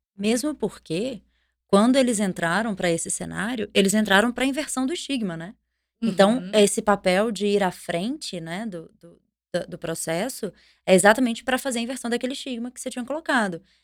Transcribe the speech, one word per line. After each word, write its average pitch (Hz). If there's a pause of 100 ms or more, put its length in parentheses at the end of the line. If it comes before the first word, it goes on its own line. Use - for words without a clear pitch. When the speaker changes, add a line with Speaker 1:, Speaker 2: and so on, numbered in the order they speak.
(180)
Speaker 1:
Mesmo 240
porque, 208 (460)
quando 220
eles 247
entraram 196
pra 185
esse 170
cenário, 180
eles 196
entraram 214
pra 247
inversão 269
do 277
estigma, 220
né? 170 (480)
Então, 214
Speaker 2:
Uhum. 190
Speaker 1:
esse 208
papel 202
de 196
ir 202
à 180
frente, 185
né, 165
do, 175
do, 170 (320)
do, 175
do 175
processo 170 (340)
é 180
exatamente 220
pra 254
fazer 240
a -
inversão 240
daquele 240
estigma 247
que -
você 262
tinha 247
colocado. 247 (220)